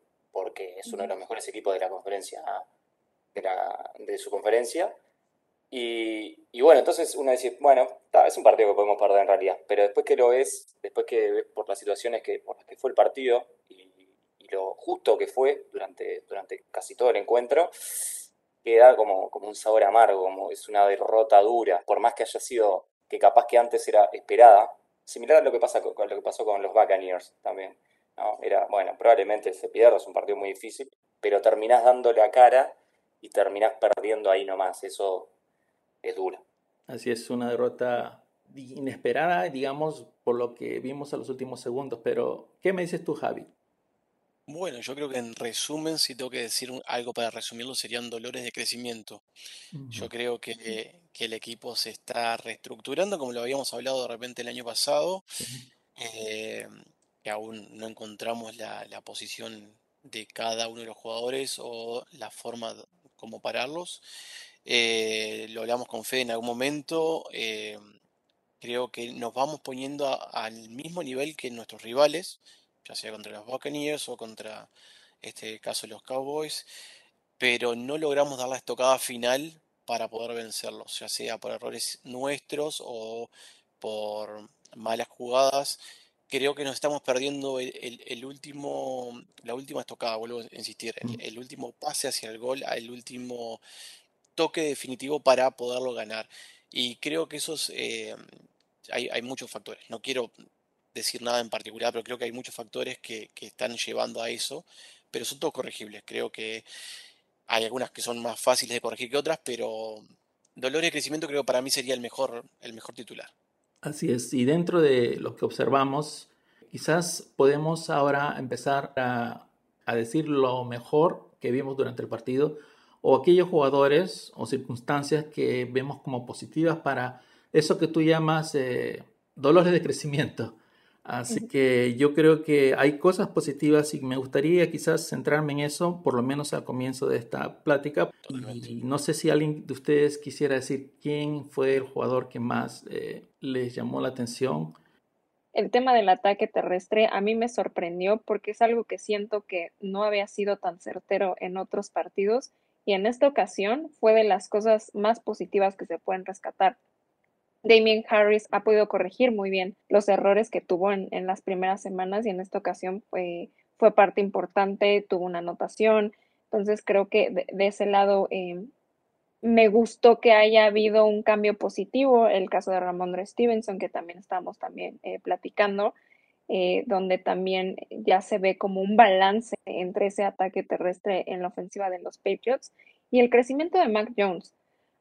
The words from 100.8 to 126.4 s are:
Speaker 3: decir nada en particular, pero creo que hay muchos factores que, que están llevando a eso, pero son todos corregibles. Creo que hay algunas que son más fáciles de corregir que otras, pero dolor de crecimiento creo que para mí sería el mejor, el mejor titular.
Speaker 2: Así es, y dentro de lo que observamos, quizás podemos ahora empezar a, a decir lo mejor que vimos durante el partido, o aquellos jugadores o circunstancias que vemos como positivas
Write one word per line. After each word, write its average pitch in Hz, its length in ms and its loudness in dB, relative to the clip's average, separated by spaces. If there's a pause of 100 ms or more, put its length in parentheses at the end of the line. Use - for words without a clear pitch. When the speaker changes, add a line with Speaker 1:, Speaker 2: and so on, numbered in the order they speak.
Speaker 3:
decir 117 280 -8
nada 120 180 -2
en 117 100 -8
particular, 113 440 -6
pero 113 100 -8
creo 120 140 -10
que 117 80 -8
hay 117 60 -8
muchos 123 240 -14
factores 127 440 -10
que, 110 340 -14
que - 140 -20
están - 300 -8
llevando 117 440 -6
a 117 80 -6
eso, 135 360 -10 (460)
pero 120 140 -8
son 139 140 -10
todos 156 140 -4
corregibles. 107 520 -12
Creo 113 260 -8
que 110 340 -12 (840)
hay 113 160 0
algunas 120 280 -6
que - 100 -14
son 117 200 -8
más 117 180 -8
fáciles 123 360 0
de 117 60 -4
corregir 113 280 -8
que 127 80 -2
otras, 151 260 -4
pero 110 600 -10 (520)
dolor 131 260 -4
de 165 100 0
crecimiento 151 360 -6
creo 143 160 -2
que 117 40 -6
para 127 140 0
mí 135 80 -6
sería 131 240 -4
el 123 80 -6
mejor, 120 420 -8 (180)
el 117 120 -16
mejor 113 220 -18
titular. 113 340 -18 (520)
Speaker 2:
Así 156 300 -6
es, 120 220 -4
y 127 120 2
dentro 170 360 2
de 131 360 4
lo 120 180 -8
que - 100 -4
observamos, 135 840 -2 (420)
quizás 170 640 -2
podemos 156 540 2
ahora 143 480 0
empezar 139 600 -4
a, 123 500 -4 (380)
a 117 100 -2
decir 117 320 -2
lo 127 380 0
mejor 151 640 -2 (100)
que 127 120 -4
vimos 135 260 -4
durante 120 240 -4
el 117 80 -8
partido, 131 480 -2 (440)
o 135 140 6
aquellos 175 320 6
jugadores 147 880 2
o 117 120 -8
circunstancias 143 800 -4
que 127 400 -4
vemos 127 360 -6
como 123 240 -8
positivas 156 540 -2